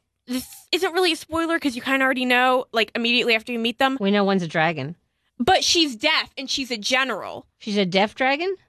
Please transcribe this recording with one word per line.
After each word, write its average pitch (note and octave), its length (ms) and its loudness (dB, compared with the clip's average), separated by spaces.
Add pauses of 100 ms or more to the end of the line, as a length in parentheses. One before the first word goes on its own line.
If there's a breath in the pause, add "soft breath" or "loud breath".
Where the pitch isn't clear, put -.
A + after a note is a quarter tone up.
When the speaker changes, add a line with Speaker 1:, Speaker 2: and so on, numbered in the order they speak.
(280)
Speaker 1:
this B3+ 180 -6 (260)
isn't F4 220 0
really F4+ 200 2
a - 20 -4
spoiler E4 440 -4
'cause B3+ 160 -2
you A#3+ 60 -10
kinda C4+ 220 0
already C4 220 0
know, B3+ 480 2
like, A3 220 0
immediately A#3 400 2
after A3 180 -6
you A#3 60 -4
meet A#3 180 -2
them. C4+ 240 2
Speaker 2:
We G3 100 2
know G3+ 140 4
one's G3 180 2
a E3 40 -4
dragon. D#3+ 480 -2 (440)
Speaker 1:
But C4+ 240 4
she's D#4 320 2
deaf, D4 420 0
and C4+ 120 -8
she's C4 200 -4
a A#3+ 80 -2
general. G#3 720 -4 (120)
Speaker 2:
She's G#3 180 -4
a G3+ 80 2
deaf F#3+ 280 2
dragon? D4 420 -2 (140)